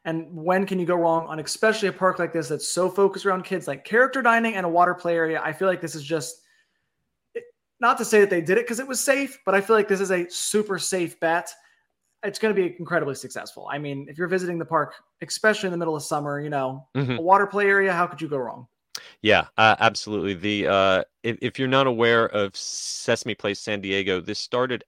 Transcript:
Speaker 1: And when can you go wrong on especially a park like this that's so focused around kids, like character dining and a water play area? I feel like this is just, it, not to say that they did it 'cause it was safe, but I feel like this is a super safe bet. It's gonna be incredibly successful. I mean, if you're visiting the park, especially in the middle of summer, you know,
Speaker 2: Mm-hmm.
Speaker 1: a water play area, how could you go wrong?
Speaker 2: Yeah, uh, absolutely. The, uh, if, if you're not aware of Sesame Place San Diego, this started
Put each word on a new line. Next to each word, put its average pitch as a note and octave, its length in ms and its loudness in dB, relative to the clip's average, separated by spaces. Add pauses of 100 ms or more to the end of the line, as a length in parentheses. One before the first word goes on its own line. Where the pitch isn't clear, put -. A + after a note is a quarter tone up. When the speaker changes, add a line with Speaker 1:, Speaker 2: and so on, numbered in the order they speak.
Speaker 1:
And E3 320 -6
when F3+ 320 0
can F#3+ 100 -2
you F3+ 80 -2
go F3 100 0
wrong E3 300 2
on D#3 140 -8
especially G#3+ 480 0
a F3+ 60 -2
park F#3 260 0
like E3 140 -2
this D#3 160 -4
that's D3 180 -6
so F3+ 220 0
focused G3 360 2
around F#3 180 0
kids, F3+ 240 -6
like C#3 180 -8
character C4 360 2
dining A3+ 340 4
and F#3 100 -2
a E3+ 40 0
water F3 240 4
play E3+ 220 -2
area? D#3+ 260 0
I D#3 120 -4
feel F#3 160 0
like F3+ 100 0
this D#3 160 -8
is D3+ 80 -12
just, D3 380 -6 (920)
it, - 120 -12 (340)
not B3 200 4
to A#3 60 -2
say G#3+ 140 6
that G3+ 100 6
they F3+ 120 0
did F3 160 2
it A#3+ 100 0
'cause A3+ 120 -4
it C4+ 80 -6
was C4 120 -4
safe, C#4 460 0
but F#3+ 100 2
I G3 60 4
feel A3 160 4
like G#3 100 2
this G3 140 0
is F#3+ 100 -2
a F3 180 0
super G#3 480 -2
safe E3+ 440 -4
bet. E3+ 280 0 (720)
It's G3+ 160 -6
gonna A3 140 2
be F3+ 240 0
incredibly D3+ 380 -2
successful. - 560 -14
I C#3 60 -6
mean, C#3+ 320 -8
if C#3+ 80 -18
you're F3 100 -4
visiting F3 320 -2
the D#3+ 60 -6
park, D3 300 -2 (260)
especially G#3 460 0
in F3+ 40 -2
the E3+ 60 -4
middle D#3+ 180 -2
of C#3+ 80 -6
summer, C#3+ 380 -4
you D3 80 -8
know, C#3 440 -4
Speaker 2:
Mm-hmm. B2+ 260 -2
Speaker 1:
a - 20 -6
water G3 260 6
play G3 200 0
area, G3 260 4
how F3 120 2
could D#3 160 -10
you D#3+ 60 -6
go D3 100 -4
wrong? B2 300 -8 (540)
Speaker 2:
Yeah, G2 260 4 (100)
uh, A2 220 8
absolutely. G#2 540 0
The, G2 340 -2
uh, F#2+ 360 4 (200)
if, A2+ 180 -4
if B2 160 -4
you're C3 120 -2
not C3+ 180 4
aware A#2 380 4
of G2+ 300 -2
Sesame - 800 -6
Place G2+ 280 -4
San G#2 180 -4
Diego, F#2+ 400 -2
this F#2+ 200 -8
started B2 480 -4